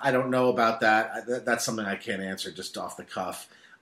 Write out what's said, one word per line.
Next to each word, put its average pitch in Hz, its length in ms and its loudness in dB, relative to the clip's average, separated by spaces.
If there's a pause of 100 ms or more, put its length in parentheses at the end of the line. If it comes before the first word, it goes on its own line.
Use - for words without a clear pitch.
I 139 80 4
don't 127 180 2
know 127 200 4
about 113 320 4
that. 110 320 4
I, 113 80 -6
that. 117 240 -6
That's 117 200 2
something 110 200 -4
I 98 120 -2
can't 98 240 -6
answer 95 300 -6
just 87 260 -12
off 90 180 -8
the 87 80 -12
cuff. - 460 -8 (320)